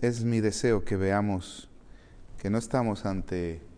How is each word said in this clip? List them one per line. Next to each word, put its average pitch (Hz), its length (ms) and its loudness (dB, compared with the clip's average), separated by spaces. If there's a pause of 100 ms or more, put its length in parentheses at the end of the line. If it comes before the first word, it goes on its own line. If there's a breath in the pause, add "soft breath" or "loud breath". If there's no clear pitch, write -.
es 120 220 0
mi 117 160 2
deseo 107 440 2
que 98 120 0
veamos 98 720 0 (680 loud breath)
que 98 120 -2
no 110 80 2
estamos 117 460 0
ante 87 560 -2 (180)